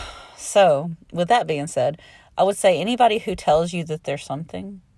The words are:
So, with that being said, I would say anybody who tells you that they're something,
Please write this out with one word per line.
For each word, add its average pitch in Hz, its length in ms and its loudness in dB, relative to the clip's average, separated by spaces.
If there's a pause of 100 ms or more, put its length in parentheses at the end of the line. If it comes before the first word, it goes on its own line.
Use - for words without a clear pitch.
(400)
So, 170 520 4 (200)
with 170 160 -2
that 233 180 2
being 151 200 -4
said, 135 340 -2 (380)
I - 40 2
would 196 140 2
say 180 240 2
anybody 226 380 2
who 190 160 -6
tells 170 400 0
you 170 100 -6
that 160 200 -10
they're 143 120 -6
something, 180 640 -12 (160)